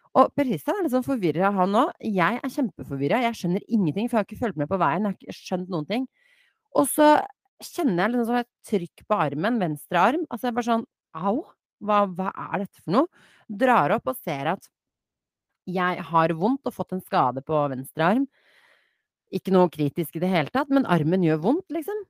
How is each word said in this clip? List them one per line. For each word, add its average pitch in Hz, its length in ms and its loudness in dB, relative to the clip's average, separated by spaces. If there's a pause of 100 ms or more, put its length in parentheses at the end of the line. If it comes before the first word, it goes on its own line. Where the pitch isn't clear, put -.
(160)
Og - 200 4
Per 285 80 2
Christian 285 320 -2
er 415 80 -2
litt 294 80 -2
sånn 247 140 0
forvirret, 196 480 0
han 196 220 2
også. 277 160 2 (100)
Jeg 196 400 0
er 269 80 -6
kjempeforvirret. 160 720 -2
Jeg 233 160 -2
skjønner 175 320 -2
ingenting, 202 400 0
for 240 80 -2
jeg 202 80 0
har - 0 -
ikke 208 160 -14
fulgt 226 160 -4
med 196 100 -2
på 190 120 -2
veien. 170 260 0
Jeg 196 80 -2
har - 60 -20
ikke - 180 -14
skjønt 180 320 -6
noen 160 180 -4
ting. 247 200 -4 (680)
Og 285 120 2
så 302 340 6 (400)
kjenner 196 420 0
jeg 220 80 0
liksom 240 140 0
sånn 240 160 0
et - 80 -8 (160)
trykk - 420 -4
på 214 80 2
armen, 175 440 0
venstre 170 420 -2
arm. 277 300 2
Altså, 247 180 -4
jeg 226 60 -4
bare 233 160 -2
sånn: 226 140 0 (280)
«Au, 202 320 -2 (340)
hva, 208 300 2
hva 185 240 -6
er 175 320 -6
dette - 160 -18
for - 100 -6
noe?» 269 160 2 (400)
Drar 202 440 2
opp 233 160 -2
og 262 100 -4
ser 139 300 -6
at 185 200 -4 (1000)
jeg 180 340 -2
har 165 320 2
vondt 202 320 -2
og 247 80 -6
fått - 200 -8
en 185 120 -6
skade 135 400 0
på 151 240 0
venstre 135 340 -6
arm. 240 240 2 (1040)
Ikke 190 220 -4
noe 180 160 6
kritisk 151 460 -4
i 165 40 -6
det 180 140 -2
hele 156 160 0
tatt, 285 240 -2
men 277 160 2
armen 170 320 4
gjør 160 180 4
vondt, 254 300 0
liksom. 339 400 -6